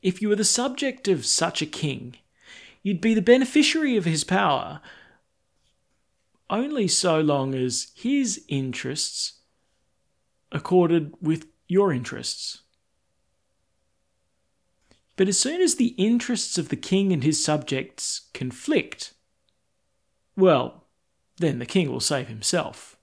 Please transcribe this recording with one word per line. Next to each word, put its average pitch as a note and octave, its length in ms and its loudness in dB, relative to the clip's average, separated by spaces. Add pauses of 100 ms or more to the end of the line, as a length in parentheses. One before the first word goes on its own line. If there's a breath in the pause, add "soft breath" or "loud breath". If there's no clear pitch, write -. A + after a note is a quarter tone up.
If F#3 180 -2
you G#3+ 80 -2
were G#3 60 4
the G#3 80 0
subject B3+ 640 -2
of D#3+ 180 0
such - 380 0
a - 20 -2
king, C3 520 -8 (680 loud breath)
you'd G3 180 -2
be A3+ 140 4
the A3 80 2
beneficiary C4 760 4
of E3+ 80 0
his D#3+ 180 0
power D#3+ 560 0 (1700 loud breath)
only B3 400 -2
so D#3+ 320 2
long C#3 360 0
as B2+ 400 -4
his B3+ 520 -2
interests C3+ 920 -6 (1120)
accorded E3+ 680 2
with D#3+ 280 -2 (200)
your F#3+ 240 2
interests. - 720 -8 (2500 soft breath)
But F#3+ 120 4
as G3 120 0
soon D#4+ 220 -2
as E4+ 140 4
the - 220 0
interests A3+ 600 0
of D#3 100 -6
the - 60 -2
king F#3+ 360 0
and C#3+ 120 0
his D3+ 200 0
subjects - 920 -4
conflict, - 800 -4 (1200)
well, D3+ 500 4 (520)
then D3 200 0
the A#2+ 80 -6
king D#3+ 260 0
will B2+ 80 -6
save B2+ 280 -2
himself. - 760 -6